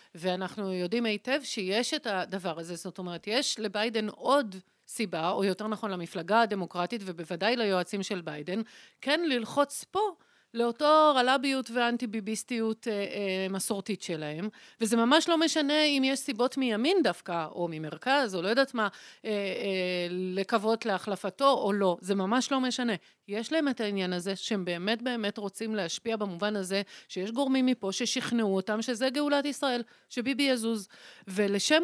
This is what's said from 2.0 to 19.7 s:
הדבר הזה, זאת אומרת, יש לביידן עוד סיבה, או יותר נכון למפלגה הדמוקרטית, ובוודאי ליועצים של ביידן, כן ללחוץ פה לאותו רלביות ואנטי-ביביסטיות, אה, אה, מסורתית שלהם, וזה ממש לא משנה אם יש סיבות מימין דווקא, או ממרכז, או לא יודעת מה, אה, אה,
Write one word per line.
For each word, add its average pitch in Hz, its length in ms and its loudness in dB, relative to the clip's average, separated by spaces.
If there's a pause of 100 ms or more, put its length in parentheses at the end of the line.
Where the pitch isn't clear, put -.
הדבר 175 480 -4
הזה, 170 180 -8
זאת 180 220 -10
אומרת, 175 280 -10
יש 240 340 -2
לביידן 214 480 -2
עוד 240 480 0 (320)
סיבה, 170 420 -2
או 196 140 2
יותר 202 220 0
נכון 214 240 -4
למפלגה 180 500 0
הדמוקרטית, 196 640 0
ובוודאי 180 520 -2
ליועצים 196 460 0
של 185 180 -4
ביידן, 160 400 -6 (400)
כן 294 280 2
ללחוץ 262 640 0
פה 381 100 0 (540)
לאותו 294 640 6
רלביות 262 540 2
ואנטי-ביביסטיות, 226 1160 -2
אה, 220 40 0
אה, 196 580 -2
מסורתית 196 520 -4
שלהם, 156 460 -4 (320)
וזה 226 160 2
ממש 254 320 6
לא 330 100 4
משנה 302 460 2
אם 285 200 4
יש 269 140 0
סיבות 247 380 -2
מימין 262 480 2
דווקא, 170 480 -2
או 170 180 -4
ממרכז, 185 640 0
או 170 80 -2
לא 185 60 -2
יודעת 254 260 2
מה, 220 140 2 (360)
אה, 226 60 -4
אה, 214 40 0 (760)